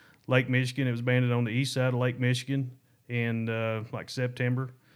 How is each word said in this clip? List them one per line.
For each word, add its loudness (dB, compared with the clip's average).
Lake 2
Michigan. 2
It 2
was -2
banded 4
on 2
the 0
east 0
side 2
of 0
Lake 0
Michigan 0
in, -2
uh, -2
like, -10
September. -2